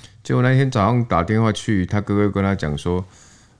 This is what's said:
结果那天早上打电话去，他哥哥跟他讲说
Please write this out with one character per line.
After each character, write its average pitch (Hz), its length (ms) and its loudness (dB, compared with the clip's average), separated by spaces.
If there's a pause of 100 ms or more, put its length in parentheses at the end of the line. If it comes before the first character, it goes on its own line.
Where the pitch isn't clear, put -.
(220)
结 131 140 -4
果 127 80 2
那 127 100 2
天 135 160 2
早 104 160 2
上 120 200 2
打 87 180 0
电 110 180 0
话 110 100 2
去， 98 340 -2
他 107 140 -2
哥 101 140 -4
哥 104 160 2
跟 98 140 0
他 98 100 0
讲 76 240 -4
说 90 260 -4 (560)